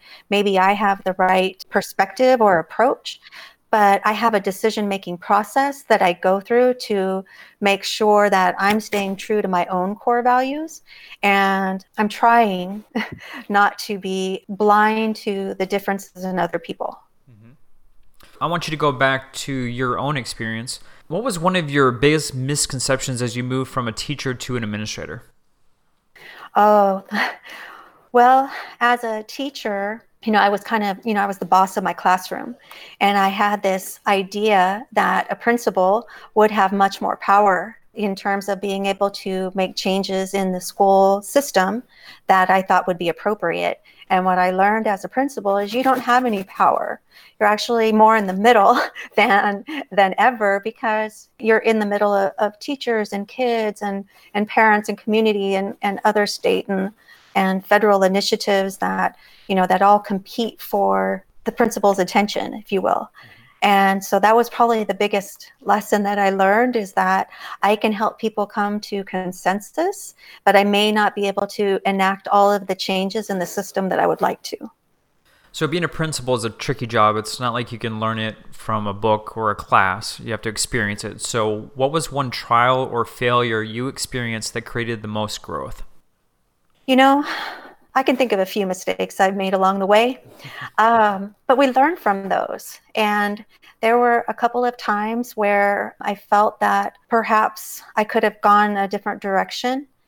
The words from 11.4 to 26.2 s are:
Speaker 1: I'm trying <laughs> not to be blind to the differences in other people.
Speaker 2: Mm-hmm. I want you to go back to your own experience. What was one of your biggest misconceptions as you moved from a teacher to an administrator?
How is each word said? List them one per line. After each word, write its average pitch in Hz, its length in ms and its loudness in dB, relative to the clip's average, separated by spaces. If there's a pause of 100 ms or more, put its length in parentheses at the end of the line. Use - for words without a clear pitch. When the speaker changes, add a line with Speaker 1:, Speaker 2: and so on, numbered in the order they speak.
Speaker 1:
I'm 214 100 0
trying 208 760 2 (320)
<laughs> - 340 -14
not 202 300 2
to 208 180 -8
be 190 500 -6
blind 214 680 2
to 196 400 -6
the 190 100 -4
differences 196 580 -6
in 185 140 -4
other 170 220 -2
people. - 400 -10 (280)
Speaker 2:
Mm-hmm. 113 260 -20 (880)
I 139 60 0
want 170 200 -2
you 156 40 -8
to 156 60 -4
go 147 140 2
back 135 420 0
to - 200 -8
your 123 440 -4
own 139 200 -2
experience. 117 640 -8 (260)
What 185 160 -6
was 202 160 -4
one 185 160 0
of 156 160 -2
your 139 200 4
biggest 143 440 0
misconceptions 131 840 -4
as 120 160 -4
you 123 60 -4
moved 127 280 -4
from 123 160 -4
a 113 40 -4
teacher 135 420 -8
to 127 240 -8
an 113 60 -6
administrator? 104 600 -10 (1300)